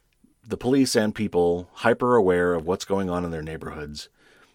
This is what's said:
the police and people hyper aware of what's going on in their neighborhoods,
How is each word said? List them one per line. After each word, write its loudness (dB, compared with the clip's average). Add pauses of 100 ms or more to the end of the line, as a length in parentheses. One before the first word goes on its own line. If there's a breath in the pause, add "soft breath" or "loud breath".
(460 soft breath)
the -8
police 2
and 2
people 0
hyper 2
aware 4
of -4
what's -4
going -2
on -2
in -6
their -6
neighborhoods, -12 (460 soft breath)